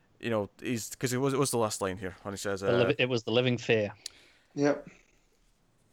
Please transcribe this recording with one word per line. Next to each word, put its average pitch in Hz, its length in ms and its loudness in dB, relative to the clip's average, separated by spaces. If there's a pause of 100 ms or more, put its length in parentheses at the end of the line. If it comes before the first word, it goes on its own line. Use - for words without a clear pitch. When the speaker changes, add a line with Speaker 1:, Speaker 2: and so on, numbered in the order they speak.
(200)
Speaker 1:
you 120 100 -4
know, 104 180 0 (140)
he's, 113 320 -4
'cause 123 180 -2
it 123 60 0
was, 135 160 0
it 131 60 0
was 135 100 2
the 123 80 0
last 107 240 0
line 95 160 -2
here 92 240 -6
when 101 100 -6
he 95 60 -8
says, 98 220 -4
Speaker 2:
The 98 120 2
Speaker 1:
uh, 123 60 4
Speaker 2:
liv-, 117 220 4
it 127 80 2
was 123 160 -2
the 113 80 -2
living 123 260 2
fear. 104 340 2 (640)
Speaker 3:
Yep. 143 320 0 (1040)